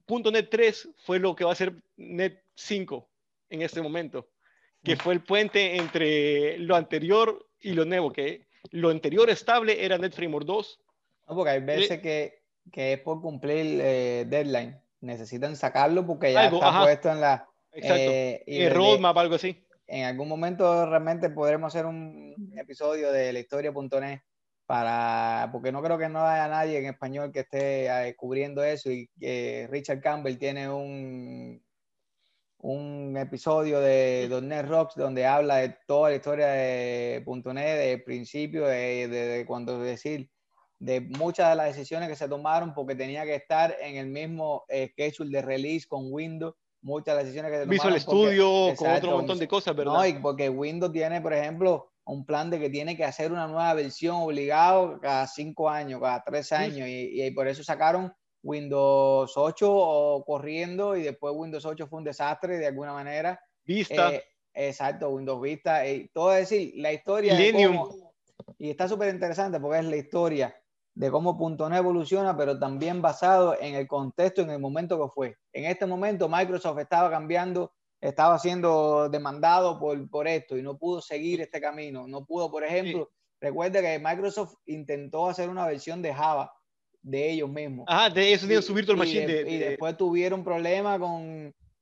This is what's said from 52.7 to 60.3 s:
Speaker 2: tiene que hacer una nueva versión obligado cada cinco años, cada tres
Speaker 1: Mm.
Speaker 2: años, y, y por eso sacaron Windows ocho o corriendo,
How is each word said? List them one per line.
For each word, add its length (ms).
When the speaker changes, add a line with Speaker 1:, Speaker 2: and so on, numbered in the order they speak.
Speaker 2:
tiene 260
que 80
hacer 280
una 160
nueva 260
versión 420
obligado 840
cada 260
cinco 420
años, 320
cada 220
tres 300
Speaker 1:
Mm. 20
Speaker 2:
años, 340
y, 360
y 80
por 160
eso 160
sacaron 480
Windows 920
ocho 400
o 500
corriendo, 720